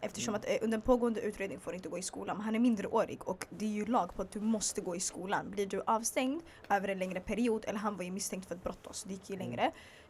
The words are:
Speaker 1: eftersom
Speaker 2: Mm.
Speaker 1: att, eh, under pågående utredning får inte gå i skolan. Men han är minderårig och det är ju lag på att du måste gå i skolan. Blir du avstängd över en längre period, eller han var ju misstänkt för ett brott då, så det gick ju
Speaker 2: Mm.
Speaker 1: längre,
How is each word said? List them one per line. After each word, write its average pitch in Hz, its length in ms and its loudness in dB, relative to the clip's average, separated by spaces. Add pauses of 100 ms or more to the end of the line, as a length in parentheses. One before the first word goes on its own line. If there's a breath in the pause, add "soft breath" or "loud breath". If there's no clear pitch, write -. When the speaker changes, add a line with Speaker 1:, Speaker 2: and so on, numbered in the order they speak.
Speaker 1:
eftersom 214 340 -2
Speaker 2:
Mm. 208 60 0
Speaker 1:
att, - 80 -2
eh, 202 160 4
under 220 120 2
pågående 233 440 4
utredning 196 380 -4
får - 160 -6
inte 180 140 -8
gå 175 80 -4
i 185 40 -4
skolan. 185 360 -4
Men 185 80 -4
han 220 100 2
är 220 40 4
minderårig 220 680 4
och - 220 -2
det 175 160 -6
är 220 40 0
ju 208 160 0
lag 214 300 2
på 202 60 -4
att 190 100 -4
du 214 100 -6
måste 214 400 2
gå 175 140 -4
i 180 40 -4
skolan. 185 520 -2
Blir 202 160 0
du 196 200 0
avstängd 262 540 2 (280 loud breath)
över 202 180 4
en 190 120 0
längre 185 200 -2
period, 220 480 2
eller 208 120 -2
han 208 180 0
var 185 60 -4
ju 180 80 -4
misstänkt 190 360 -4
för - 80 -6
ett 185 80 -14
brott 175 200 -4
då, - 100 -14
så - 140 -10
det 190 60 -6
gick 196 160 -10
ju 196 60 -4
Speaker 2:
Mm. 185 120 -6
Speaker 1:
längre, 185 240 2 (380 loud breath)